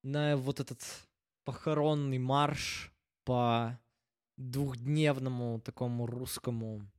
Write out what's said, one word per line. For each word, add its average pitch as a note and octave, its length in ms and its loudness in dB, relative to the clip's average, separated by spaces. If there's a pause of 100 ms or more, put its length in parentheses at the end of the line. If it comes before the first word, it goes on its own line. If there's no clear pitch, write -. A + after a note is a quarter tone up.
на D3 340 2
вот C3 220 -2
этот B2+ 240 -6 (600)
похоронный D3 760 2
марш C#3 720 0 (320)
по A#2+ 560 2 (580)
двухдневному C3 1200 0
такому A#2+ 460 -2
русскому A2+ 840 -4 (120)